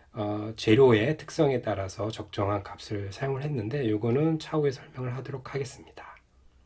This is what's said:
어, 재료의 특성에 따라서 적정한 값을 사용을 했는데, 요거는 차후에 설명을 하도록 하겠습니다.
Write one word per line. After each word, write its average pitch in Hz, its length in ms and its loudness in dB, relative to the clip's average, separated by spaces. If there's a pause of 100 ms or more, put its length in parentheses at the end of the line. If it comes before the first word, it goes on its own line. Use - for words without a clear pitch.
(140)
어, 104 420 -4
재료의 123 640 6
특성에 139 420 2
따라서 101 500 -4
적정한 101 520 -2
값을 98 500 -8
사용을 135 300 -4
했는데, 139 480 -2
요거는 120 480 2
차후에 151 320 0
설명을 127 460 -8
하도록 123 380 -10
하겠습니다. - 600 -10 (500)